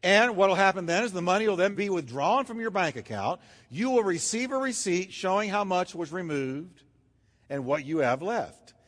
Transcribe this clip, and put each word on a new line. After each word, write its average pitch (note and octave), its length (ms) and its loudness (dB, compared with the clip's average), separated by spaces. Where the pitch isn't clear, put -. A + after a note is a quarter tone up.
And G#3 320 6
what F#3+ 140 6
will F#3 60 2
happen F#3 300 2
then F3 180 2
is A3+ 100 -4
the F3+ 80 -4
money F#3+ 260 2
will G3+ 80 2
then G3 200 2
be G#3 140 -2
withdrawn E3+ 560 0
from A#3 140 -10
your A3+ 120 -4
bank F3+ 260 0
account. A2 420 -4
You G#3+ 220 -2
will A#3+ 120 4
receive G#3+ 480 -2
a C4+ 60 -2
receipt F#3+ 560 -2
showing G3 360 -2
how G3+ 140 0
much F#3 320 -2
was E3+ 160 -6
removed D#3 720 -6
and C#3 160 -4
what C#3+ 200 0
you D#3 140 -2
have C3 220 2
left. F3+ 520 -6